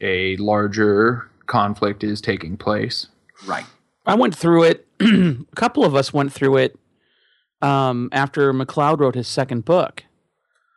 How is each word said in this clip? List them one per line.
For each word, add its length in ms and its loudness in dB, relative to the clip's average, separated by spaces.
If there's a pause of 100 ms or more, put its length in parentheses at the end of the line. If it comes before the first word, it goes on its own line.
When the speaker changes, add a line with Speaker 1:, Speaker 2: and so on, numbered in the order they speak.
Speaker 1:
a 360 -4
larger 920 0 (180)
conflict 560 -2
is 180 -6
taking 340 -6
place. 520 -6 (380)
Speaker 2:
Right. 200 -8 (400)
Speaker 3:
I 100 2
went 200 2
through 280 4
it. 300 2
<clears throat> 80 -10
A 340 4 (200)
couple 280 0
of 120 4
us 180 0
went 180 -2
through 260 2
it, 200 0 (840)
um, 500 0
after 420 0
McLeod 460 0
wrote 160 0
his 120 -6
second 380 -4
book. 380 -2 (720)